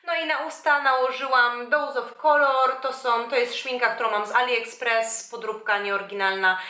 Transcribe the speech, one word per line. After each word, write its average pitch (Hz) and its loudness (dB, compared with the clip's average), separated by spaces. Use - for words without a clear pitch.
No 339 -2
i 330 -2
na 311 0
usta 294 0
nałożyłam 254 2
Dose 294 0
of 240 -10
Color, 269 4
to 254 -4
są, 240 -2
to 277 -2
jest 240 0
szminka, 247 -2
którą 226 -2
mam 208 0
z 208 -8
AliExpress, 233 0
podróbka 214 -4
nieoryginalna, 196 0